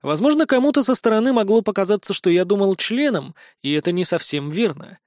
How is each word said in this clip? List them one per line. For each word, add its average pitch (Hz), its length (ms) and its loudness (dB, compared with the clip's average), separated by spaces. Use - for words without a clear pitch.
Возможно, 269 420 0
кому-то 269 380 2
со 262 100 2
стороны 226 400 2
могло 220 300 2
показаться, 202 500 -2
что - 160 0
я 175 160 2
думал 196 300 0
членом, 220 580 -2
и 139 80 -2
это 151 200 0
не 180 120 -2
совсем 151 480 -2
верно. 185 560 -4